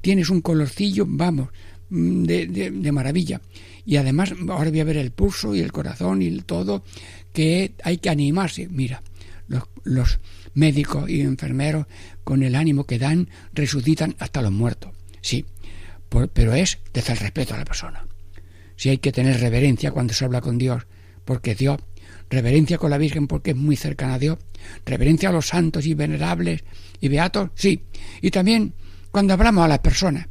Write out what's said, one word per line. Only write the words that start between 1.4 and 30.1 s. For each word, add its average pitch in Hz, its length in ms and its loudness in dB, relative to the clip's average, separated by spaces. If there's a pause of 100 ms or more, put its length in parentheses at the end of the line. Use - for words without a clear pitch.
mm, 175 360 0
de, 165 220 0
de, 185 240 -4
de 185 220 -2
maravilla. 143 480 -2 (440)
Y 156 120 2
además, 143 360 2 (160)
ahora 156 220 0
voy 156 100 0
a 151 40 2
ver 156 140 0
el 143 120 -2
pulso 202 460 0
y 180 40 2
el - 120 -2
corazón - 500 -2
y 90 40 0
el - 180 -4
todo, 190 400 -4 (480)
que 165 500 2
hay 170 160 0
que 196 120 -2
animarse". 156 600 0
Mira, 131 320 -4 (460)
los, 127 160 -4 (200)
los 127 360 2 (340)
médicos 147 540 2
y - 140 0
enfermeros, 139 640 -2 (380)
con 135 180 2
el 127 120 2
ánimo 143 300 2
que 120 140 -2
dan, 156 300 2 (240)
resucitan 147 680 0
hasta 127 240 -4
los 101 100 2
muertos. 113 400 -2 (280)
Sí, - 260 -4 (600)
por, 120 200 4
pero 117 260 6
es 175 240 2 (140)
desde 120 200 -2
el 113 60 0
respeto 104 360 -4
a 107 40 -6
la - 60 -4
persona. - 420 -6 (680)
Sí - 120 -2
hay 135 100 4
que 139 140 0
tener 127 280 2
reverencia 123 500 2
cuando 123 240 -2
se 131 100 0
habla 123 160 0
con 120 180 -2
Dios, 123 280 -2 (380)
porque 120 300 -2
Dios, 139 260 0 (500)
reverencia 131 480 4
con 156 120 2
la 143 80 2
Virgen 151 280 0
porque 151 240 -4
es 135 60 0
muy 143 200 2
cercana 131 380 -4
a 127 40 -2
Dios, 156 200 0 (460)
reverencia 151 440 4
a 185 40 4
los 160 140 2
santos 165 400 0
y 160 80 2
venerables 156 680 -2 (360)
y 135 80 0
beatos, 175 460 2
sí. - 300 2 (360)
Y - 100 2
también 208 440 4 (360)
cuando 196 240 4
hablamos 202 300 6
a 160 40 6
las 143 120 4
personas - 500 2